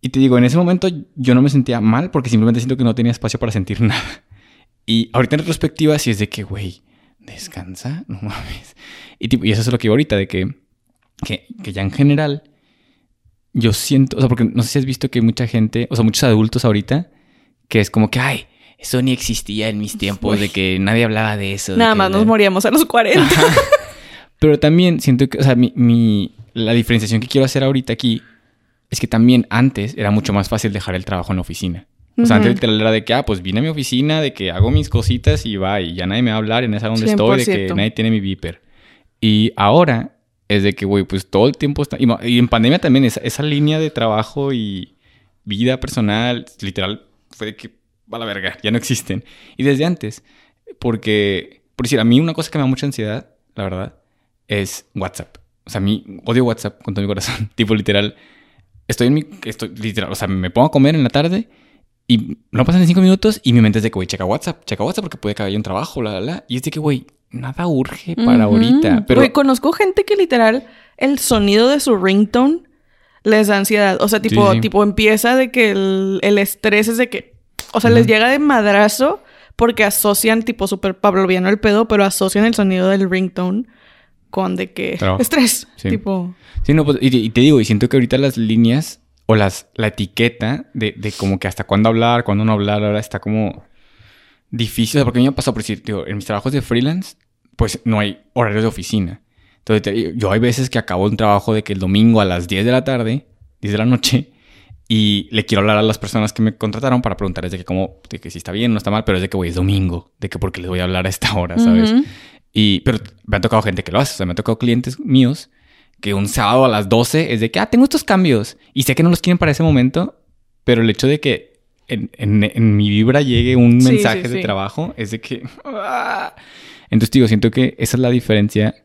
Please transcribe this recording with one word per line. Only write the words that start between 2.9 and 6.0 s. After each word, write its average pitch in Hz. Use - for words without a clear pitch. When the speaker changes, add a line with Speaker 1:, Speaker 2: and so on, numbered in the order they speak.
Speaker 1:
tenía 117
espacio 117
para 117
sentir 101
<laughs> -
nada. -
Y 113
ahorita 131
en 151
retrospectiva 156
sí 123